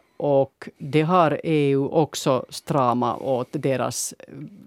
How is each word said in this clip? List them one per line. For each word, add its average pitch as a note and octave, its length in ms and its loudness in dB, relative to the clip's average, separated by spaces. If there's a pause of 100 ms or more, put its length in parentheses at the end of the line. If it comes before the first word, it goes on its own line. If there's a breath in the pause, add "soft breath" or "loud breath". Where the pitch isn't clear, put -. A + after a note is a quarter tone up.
(160)
och C#3 520 0 (100)
det D3+ 240 0
har D#3+ 420 2
E D3 260 2
U C#3 80 2
också C#3 720 0
stramat B2 720 0
åt B2+ 300 -2
deras, B2+ 680 -4
eh, - 160 -20 (320)